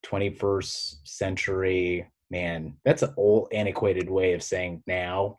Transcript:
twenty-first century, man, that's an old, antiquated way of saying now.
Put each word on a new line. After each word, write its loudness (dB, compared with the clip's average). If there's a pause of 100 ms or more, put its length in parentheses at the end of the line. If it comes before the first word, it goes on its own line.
twenty-first -2
century, 0 (220)
man, -4
that's 4
an -2
old, 6
antiquated 0
way 2
of -4
saying -4
now. -2